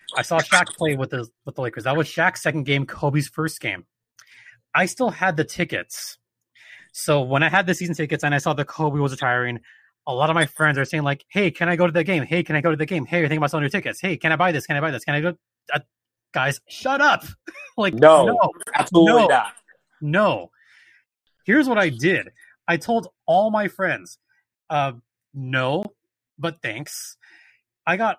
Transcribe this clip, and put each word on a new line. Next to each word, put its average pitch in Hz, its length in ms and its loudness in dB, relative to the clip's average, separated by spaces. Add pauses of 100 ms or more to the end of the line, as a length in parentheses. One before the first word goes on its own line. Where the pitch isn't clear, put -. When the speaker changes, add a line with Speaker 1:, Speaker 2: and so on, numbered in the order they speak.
(160)
Speaker 1:
I 127 60 0
saw 165 180 0
Shaq 175 280 2 (100)
play 156 180 0
with 131 140 -6
the, 120 180 -8 (180)
with 139 100 -14
the 143 60 -8
Lakers. 120 240 -8
That 135 120 0
was 160 100 0
Shaq's 175 340 -2
second 151 220 -2
game, 139 220 0
Kobe's 143 420 -2
first - 320 -6
game. 95 260 -8 (880)
I 170 120 2
still 233 240 -2
had 180 260 -2
the 151 80 0
tickets. - 760 -8 (760)
So 147 280 0
when 135 220 0
I 160 60 2
had 185 160 2
the 185 80 0
season 170 220 -4
tickets 151 280 -4
and 147 100 0
I 143 40 0
saw 156 160 -2
that 143 120 -2
Kobe 147 340 -4
was 139 120 0
retiring, 123 480 -2 (480)
a 143 60 -6
lot 139 160 0
of 160 60 0
my 165 100 4
friends 147 320 0
are 139 80 0
saying, 151 180 -4
like, 139 240 -4
"Hey, 190 240 0
can 170 180 -2
I 175 60 0
go 170 100 2
to 170 60 0
the 165 120 0
game? 160 200 -2
Hey, 170 200 -2
can 156 120 -4
I 147 60 0
go 165 100 0
to 156 60 -2
the 151 80 -4
game? 147 200 -4
Hey, 175 140 -2
you're 160 80 0
thinking 156 120 0
about 147 120 0
selling 156 120 -2
your 143 60 -2
tickets. 135 300 -6
Hey, 180 180 -4
can 160 140 0
I 156 60 2
buy 180 140 2
this? 143 140 -4
Can 156 120 -4
I 143 40 -2
buy 156 100 -2
this? 123 120 -8
Can 151 120 -2
I 147 60 0
go?" 170 140 -2 (380)
Uh, 151 60 0 (540)
guys, 135 340 -2
shut 277 340 -4
up. 277 220 2 (240)
<laughs> - 300 -16
Like, 202 160 0
Speaker 2:
No, 147 320 10
Speaker 1:
no, - 260 2 (240)
Speaker 2:
absolutely 165 380 6
Speaker 1:
no, 226 140 8
Speaker 2:
not. 123 260 2 (480)
Speaker 1:
no. 151 500 0 (920)
Here's 269 240 4
what 233 80 2
I 190 120 2
did. 135 400 -2 (380)
I 170 100 2
told 226 300 -2 (180)
all 196 260 2
my 208 180 -2
friends, 135 480 -6 (520)
uh, 143 240 -2 (400)
"No, 131 500 -2 (540)
but 165 240 -6
thanks." - 560 -12 (680)
I 175 120 0
got 208 220 -2